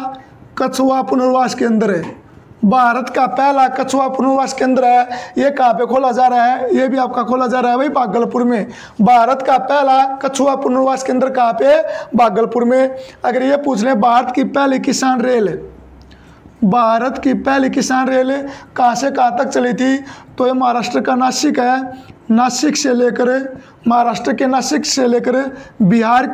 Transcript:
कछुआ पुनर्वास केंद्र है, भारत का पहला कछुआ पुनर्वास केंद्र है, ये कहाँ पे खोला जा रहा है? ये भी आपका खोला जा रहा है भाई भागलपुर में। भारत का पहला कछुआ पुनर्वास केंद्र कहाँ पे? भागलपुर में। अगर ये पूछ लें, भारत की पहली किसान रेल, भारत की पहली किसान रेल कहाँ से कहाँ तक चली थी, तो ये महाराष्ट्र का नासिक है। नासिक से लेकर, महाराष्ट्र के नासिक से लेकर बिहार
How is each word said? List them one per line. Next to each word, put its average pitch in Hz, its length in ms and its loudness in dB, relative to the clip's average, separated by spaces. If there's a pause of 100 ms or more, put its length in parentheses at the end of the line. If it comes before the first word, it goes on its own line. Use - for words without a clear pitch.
(580)
कछुआ 262 440 0
पुनर्वास 254 520 0
केंद्र 220 420 0
है, - 180 -8 (500)
भारत 247 440 2
का 269 180 0
पहला 269 420 2
कछुआ 262 400 -2
पुनर्वास 262 440 -2
केंद्र 254 320 0
है, 247 240 4 (300)
ये 269 120 2
कहाँ 262 220 2
पे 240 140 0
खोला 254 260 0
जा 247 140 2
रहा 247 180 4
है? 269 320 0
ये 262 120 2
भी 262 100 -2
आपका 247 240 -2
खोला 254 240 -2
जा 254 140 0
रहा 247 100 0
है 247 80 0
भाई 277 100 0
भागलपुर 240 560 -2
में। 240 220 0 (340)
भारत 240 460 4
का 262 120 2
पहला 269 460 2 (180)
कछुआ 269 320 0
पुनर्वास 262 480 0
केंद्र 262 280 -2
कहाँ 247 220 0
पे? 285 300 2 (340)
भागलपुर 226 480 2
में। 262 320 2 (280)
अगर 247 180 -2
ये 269 140 2
पूछ 277 260 -2
लें, 254 180 0
भारत 247 340 2
की 277 100 0
पहली 277 340 0
किसान 254 420 -2
रेल, 240 280 0 (1160)
भारत 233 600 0
की 262 100 2
पहली 269 360 0
किसान 262 380 -2
रेल 262 400 -2 (280)
कहाँ 240 180 2
से 262 160 -2
कहाँ 247 280 0
तक 240 100 -2
चली 247 260 -2
थी, 262 220 0 (420)
तो 254 80 0
ये 254 60 2
महाराष्ट्र 247 480 -2
का 262 140 -2
नासिक 254 440 0
है। 254 540 -4 (180)
नासिक 247 460 2
से 254 180 0
लेकर, 247 640 0 (300)
महाराष्ट्र 240 440 0
के 269 140 0
नासिक 262 400 -2
से 262 200 0
लेकर 247 500 0 (260)
बिहार 233 520 4